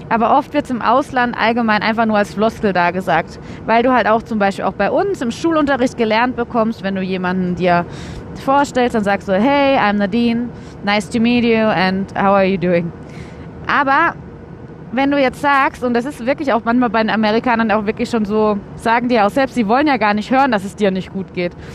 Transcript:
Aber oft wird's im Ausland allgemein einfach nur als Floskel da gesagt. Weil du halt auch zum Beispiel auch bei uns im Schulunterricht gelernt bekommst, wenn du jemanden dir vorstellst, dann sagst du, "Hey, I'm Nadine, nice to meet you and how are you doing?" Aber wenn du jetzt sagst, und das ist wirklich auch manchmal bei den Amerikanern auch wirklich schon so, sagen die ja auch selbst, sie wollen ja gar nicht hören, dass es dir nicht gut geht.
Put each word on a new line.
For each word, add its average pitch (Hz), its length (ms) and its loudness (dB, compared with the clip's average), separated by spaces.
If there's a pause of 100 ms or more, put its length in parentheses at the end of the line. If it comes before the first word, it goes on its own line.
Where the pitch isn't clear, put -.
Aber 233 300 2
oft - 160 -2
wird's 294 180 -2
im 233 100 -4
Ausland 247 580 0
allgemein 220 440 0
einfach 220 220 0
nur 214 120 2
als 202 160 0
Floskel 214 400 0
da 175 160 2
gesagt. 175 500 -2 (280)
Weil 233 160 4
du 254 100 4
halt 226 140 2
auch 220 160 2
zum 220 160 -4
Beispiel 196 260 0
auch 190 80 -2
bei 202 160 0
uns 381 320 0
im 240 80 -2
Schulunterricht 277 680 0
gelernt 226 380 0
bekommst, 226 460 -2
wenn 190 140 -4
du 190 60 -4
jemanden 185 540 -2
dir 175 300 2 (580)
vorstellst, 269 520 2
dann 220 80 0
sagst 196 240 0
du, 202 60 0
"Hey, 277 440 4
I'm 202 160 2
Nadine, 233 560 0 (340)
nice 208 260 0
to 247 100 -2
meet 233 240 2
you 226 220 4
and 190 500 0
how 196 180 2
are 196 120 4
you 190 120 0
doing?" 175 340 0 (760)
Aber 277 480 2 (760)
wenn 277 200 0
du 285 80 2
jetzt 254 220 0
sagst, 285 420 0
und 247 100 0
das 233 120 0
ist 269 200 -8
wirklich 262 260 0
auch 214 120 2
manchmal 240 260 2
bei 220 140 2
den 214 80 0
Amerikanern 220 600 2
auch 208 140 2
wirklich 220 240 -4
schon 220 160 0
so, 214 320 2 (180)
sagen 233 320 0
die 247 80 2
ja 202 120 4
auch - 40 0
selbst, 269 240 0
sie 233 120 2
wollen 254 180 4
ja 277 120 4
gar 208 160 2
nicht 208 180 -4
hören, 269 200 4
dass 202 120 0
es 196 120 -10
dir 202 140 2
nicht 190 240 -4
gut 190 200 -8
geht. 175 180 -2 (240)